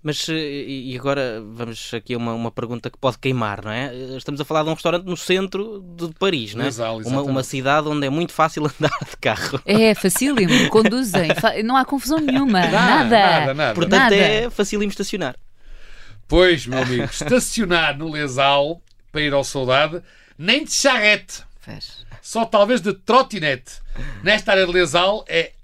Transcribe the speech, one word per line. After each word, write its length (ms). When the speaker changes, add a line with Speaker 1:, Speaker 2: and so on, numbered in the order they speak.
Speaker 1:
Mas, 280
eh, 40
e, 600
e 60
agora 440
vamos 500
aqui 200
a 40
uma, 160
uma 180
pergunta 400
que 60
pode 200
queimar, 480
não 60
é? 200
Eh, 260
estamos 220
a 60
falar 180
de 60
um 40
restaurante 320
no 120
centro 680
de 240
Paris, 340
não 100
é? 40
Speaker 2:
Exato, 260
Speaker 1:
Uma, 80
Speaker 2:
exatamente. 300
Speaker 1:
uma 120
cidade 440
onde 180
é 40
muito 220
fácil 340
<laughs> 40
andar 300
de 100
carro. 460
Speaker 3:
É, 300
facílimo, 720
conduzem, 680
fa-, 280
não 120
há 100
confusão 340
nenhuma, 420
Speaker 2:
Nada, 100
Speaker 3:
nada. 380
Speaker 2:
nada, 460
nada. 180
Speaker 1:
Portanto, 260
Speaker 3:
Nada. 160
Speaker 1:
é 360
facílimo 400
estacionar. 440
Speaker 2:
Pois, 400
meu 140
amigo, 240
estacionar 920
no 140
Lesal 680
para 100
ir 120
ao 100
Saudade, 580
nem 260
de 80
charrete. 720
Speaker 3:
Pois. 420
Speaker 2:
Só 240
talvez 360
de 120
trotinete. 800
Nesta 280
área 140
de 60
Lesal 560
é 240